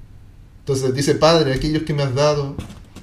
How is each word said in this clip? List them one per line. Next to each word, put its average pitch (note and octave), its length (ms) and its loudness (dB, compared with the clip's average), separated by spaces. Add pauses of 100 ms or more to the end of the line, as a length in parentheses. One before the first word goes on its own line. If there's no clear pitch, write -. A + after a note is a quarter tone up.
(600)
Entonces C3 340 -2
dice: C#3+ 220 0
"Padre, D#3+ 360 4
aquellos D#3 300 -2
que D3+ 120 -4
me C#3+ 100 -2
has B2+ 100 -4
dado, C#3+ 400 0 (480)